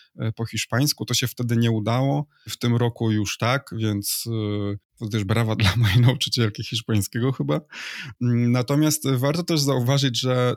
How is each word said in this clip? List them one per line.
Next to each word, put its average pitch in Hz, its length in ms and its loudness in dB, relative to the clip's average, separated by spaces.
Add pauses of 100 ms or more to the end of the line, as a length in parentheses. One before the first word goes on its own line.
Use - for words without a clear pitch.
(180)
e, 110 140 -4
po 113 140 -6
hiszpańsku. 117 580 -2
To 120 100 -4
się 127 120 0
wtedy 120 300 -4
nie 117 140 4
udało. 127 560 0 (220)
W - 100 -10
tym 120 180 0
roku 117 340 0
już 107 280 0
tak, 123 340 0
więc, 107 520 -4 (480)
e, 101 40 -6 (220)
to 113 100 -8
też 104 160 -2
brawa 110 340 0
<laughs> 104 40 2
dla 98 140 2
mojej 113 240 4
nauczycielki 117 640 2
hiszpańskiego 113 680 -2
chyba. 143 280 -2 (640)
Mm, 120 300 2
natomiast 143 560 2
warto 139 340 0
też 165 180 0
zauważyć, 135 600 2
że 123 360 0